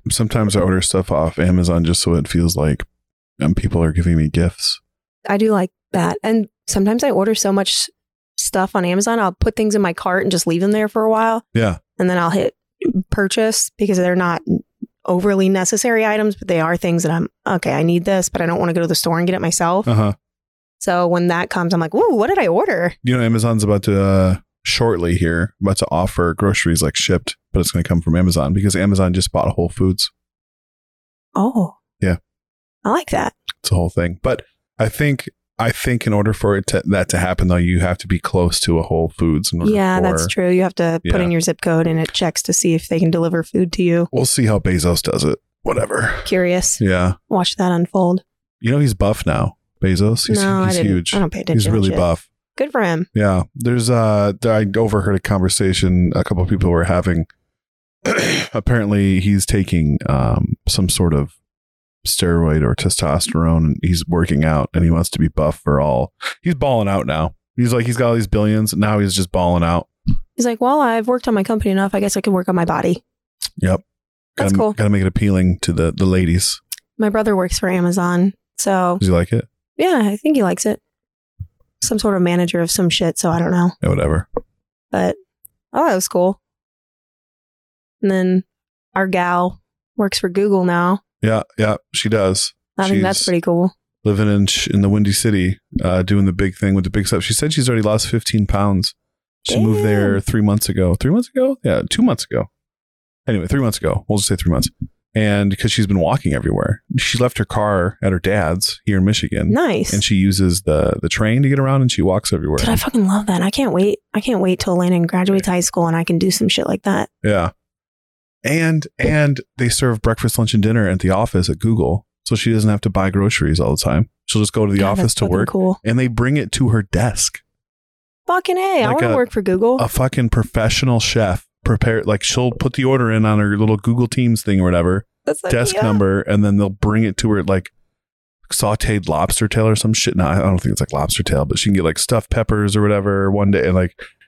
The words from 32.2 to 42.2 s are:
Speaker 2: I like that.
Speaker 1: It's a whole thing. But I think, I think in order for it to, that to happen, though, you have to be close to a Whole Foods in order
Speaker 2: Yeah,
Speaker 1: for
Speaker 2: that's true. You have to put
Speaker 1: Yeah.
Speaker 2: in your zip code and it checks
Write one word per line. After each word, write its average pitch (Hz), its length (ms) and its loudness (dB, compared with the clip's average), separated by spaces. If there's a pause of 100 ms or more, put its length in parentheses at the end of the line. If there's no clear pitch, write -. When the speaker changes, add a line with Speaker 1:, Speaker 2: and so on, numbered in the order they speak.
Speaker 2:
I 202 60 -2
like 311 220 -2
that. - 220 -4 (280)
Speaker 1:
It's - 100 -4
a 92 40 2
whole 85 140 0
thing. 87 320 -4
But 127 220 -4 (340)
I 110 120 0
think, 143 400 -4 (280)
I 113 140 -2
think - 340 -4
in 107 80 0
order 104 200 2
for 101 240 0
it 98 100 -4
to, - 180 -2
that 92 240 0
to - 80 -2
happen, 90 300 0
though, 90 80 2
you 87 240 2
have 90 200 0
to - 80 -16
be 92 120 0
close 87 420 0
to 82 160 0
a 80 60 0
Whole 80 260 -2
Foods 80 440 -2
in 85 80 -2
order 214 120 2
Speaker 2:
Yeah, 185 240 0
Speaker 1:
for - 60 0
Speaker 2:
that's 170 240 -2
true. 180 240 -2
You 185 120 2
have 180 120 -4
to 165 340 -2
put 165 100 2
Speaker 1:
Yeah. 180 60 0
Speaker 2:
in 175 60 -2
your 165 100 0
zip 165 200 -4
code 165 260 0
and 160 120 -2
it 160 140 -6
checks - 300 -4